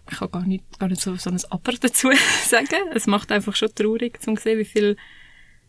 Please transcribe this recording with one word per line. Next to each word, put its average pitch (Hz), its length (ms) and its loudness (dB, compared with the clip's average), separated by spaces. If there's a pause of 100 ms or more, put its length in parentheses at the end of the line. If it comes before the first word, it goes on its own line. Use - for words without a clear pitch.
(120)
ich - 60 -10
kann 190 140 -6
gar 180 140 -4
nicht, 190 320 -4
gar 190 120 -2
nicht 185 120 -2
so, 185 140 -4
so - 140 -6
ein 180 100 -2 (100)
Aber 190 300 -4
dazu 254 300 2 (200)
<laughs> - 160 0
sagen. 311 480 2
Es 226 140 -2
macht 202 240 2
einfach 208 240 0
schon 220 180 0
traurig, 220 480 -2
zu 220 140 -2
sehen, 220 240 0
wie 214 60 -2
viel, 208 320 2 (720)